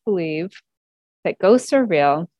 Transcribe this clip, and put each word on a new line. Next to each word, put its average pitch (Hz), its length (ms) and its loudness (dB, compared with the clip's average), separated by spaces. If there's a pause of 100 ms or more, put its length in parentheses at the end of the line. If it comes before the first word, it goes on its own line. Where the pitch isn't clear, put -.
believe 170 460 -4 (720)
that - 160 -4
ghosts 240 340 2
are 269 100 2
real. 156 460 0 (100)